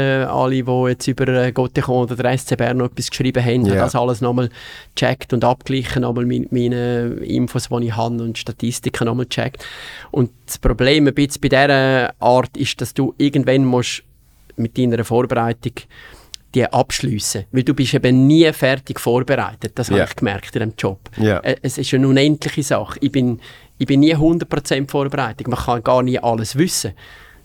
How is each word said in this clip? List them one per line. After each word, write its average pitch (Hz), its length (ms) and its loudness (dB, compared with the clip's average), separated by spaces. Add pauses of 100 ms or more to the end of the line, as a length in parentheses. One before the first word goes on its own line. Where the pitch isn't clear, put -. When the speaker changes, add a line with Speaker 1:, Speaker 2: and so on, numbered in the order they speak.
(280)
Speaker 1:
alle, 131 360 0
die 127 260 0
jetzt - 180 -4
über, 135 220 0
äh, 127 240 2
Gotteron 127 500 0
oder 120 140 -4
der 123 160 0
S 131 120 -4
C - 120 -2
Bern 123 180 0
noch 127 120 0
etwas - 220 -8
geschrieben 127 360 -2
haben, 120 220 2
Speaker 2:
Ja. 98 80 2
Speaker 1:
das 117 200 0
alles 123 240 0
noch 123 140 0
mal 123 160 0 (460)
gecheckt - 360 -2
und 120 140 0
abgeglichen, 127 560 -2
noch 120 120 -2
mal 123 120 -2
mein-, 123 260 -2
meine 120 540 0 (180)
Infos, 123 460 -2
die 120 160 -2
ich 110 100 -2
habe 117 260 -2
und 117 160 -6
Statistiken - 680 -6
noch 113 100 0
mal 123 100 -2
gecheckt. - 400 -6 (460)
Und 123 200 0 (140)
das - 120 -10
Problem 135 500 4
ein 135 60 2
bisschen 143 280 0
bei 139 60 0
dieser 135 720 4
Art 127 360 2
ist, - 240 -4
dass 120 120 -6
du 135 240 0
irgendwann 135 460 2
musst 123 400 0 (540)
mit 117 200 -4
deiner 117 280 2
Vorbereitung 117 640 0 (840)
die 117 120 2
abschliessen. - 880 -2
Weil 131 100 2
du 143 100 0
bist 135 200 0
eben 131 340 4
nie 156 240 6
fertig 135 480 -4
vorbereitet. 120 760 -2
Das 123 140 -4
habe 101 100 2
Speaker 2:
Ja. 90 60 2
Speaker 1:
ich - 120 -10
gemerkt 101 380 -4
in 127 60 -2
diesem 110 160 -4
Job. 98 220 -4 (160)
Speaker 2:
Ja. 107 240 2
Speaker 1:
Äh, - 220 -2
es 135 160 -4
ist 139 160 -4
eine 131 120 4
unendliche 147 580 2
Sache. 107 380 -4
Ich 139 80 0
bin, 123 300 0 (380)
ich 135 100 -2
bin 139 140 4
nie 160 140 6
hundert 165 340 2
Prozent 143 420 -2
vorbereitet. 139 560 -4
Man 120 100 -2
kann 120 240 -2
gar 127 220 4
nie 123 160 0
alles 113 380 -2
wissen. 151 340 -2 (540)